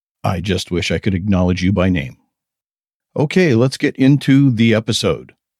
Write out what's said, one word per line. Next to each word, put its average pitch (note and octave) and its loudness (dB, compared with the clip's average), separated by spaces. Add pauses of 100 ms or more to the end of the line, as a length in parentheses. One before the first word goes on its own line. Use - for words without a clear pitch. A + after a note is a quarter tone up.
(240)
I F#2+ -4
just G#2 -6
wish E2+ -4
I E2+ -2
could G2 -4
acknowledge F2+ 0
you F2+ 0
by F#2 0
name. C#2+ -4 (960)
Okay, D3+ 0
let's B2 0
get C#3+ -4
into C3+ 4
the A2+ 2
episode. G2+ -4 (240)